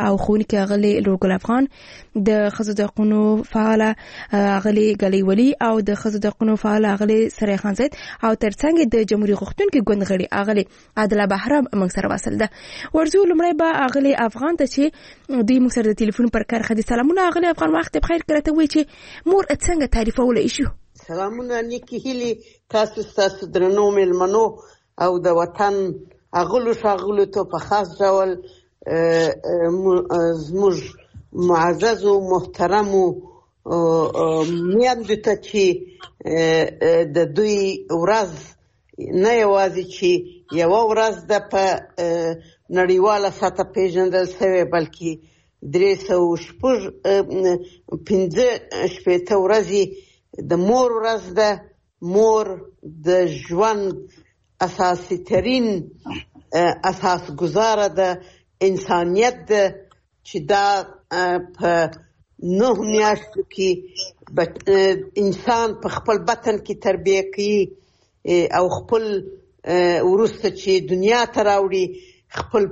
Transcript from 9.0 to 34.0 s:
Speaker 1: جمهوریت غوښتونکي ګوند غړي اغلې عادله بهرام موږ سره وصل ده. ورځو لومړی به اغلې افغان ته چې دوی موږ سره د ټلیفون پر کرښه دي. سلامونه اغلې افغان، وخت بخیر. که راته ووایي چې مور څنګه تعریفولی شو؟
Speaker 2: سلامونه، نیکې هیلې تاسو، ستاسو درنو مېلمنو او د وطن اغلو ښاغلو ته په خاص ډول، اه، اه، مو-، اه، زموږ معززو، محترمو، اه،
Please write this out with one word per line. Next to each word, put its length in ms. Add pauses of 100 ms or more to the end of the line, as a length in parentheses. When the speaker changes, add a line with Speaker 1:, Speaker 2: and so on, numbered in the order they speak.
Speaker 1:
جمهوریت 300
غوښتونکي 380 (100)
ګوند 200
غړي 160 (140)
اغلې 240 (400)
عادله 300
بهرام 360
موږ 280
سره 160
وصل 280
ده. 80 (460)
ورځو 340
لومړی 220 (100)
به 60 (180)
اغلې 260 (140)
افغان 320
ته 160
چې 100 (640)
دوی 160
موږ 160
سره 140
د 100
ټلیفون 320
پر 160
کرښه 240
دي. 160
سلامونه 400
اغلې 240
افغان، 240
وخت 240
بخیر. 240
که 80
راته 180
ووایي 220
چې 60 (500)
مور 140 (100)
څنګه 320 (100)
تعریفولی 500 (120)
شو؟ 100 (400)
Speaker 2:
سلامونه، 540
نیکې 420
هیلې 280 (360)
تاسو، 340
ستاسو 440
درنو 400 (100)
مېلمنو 500 (580)
او 140
د 100 (100)
وطن 380 (560)
اغلو 480
ښاغلو 440 (100)
ته 100
په 140
خاص 300 (120)
ډول، 300 (560)
اه، 440 (200)
اه، 180 (120)
مو-، 320
اه، 200 (140)
زموږ 300 (720)
معززو، 680 (180)
محترمو، 760 (580)
اه، 400 (140)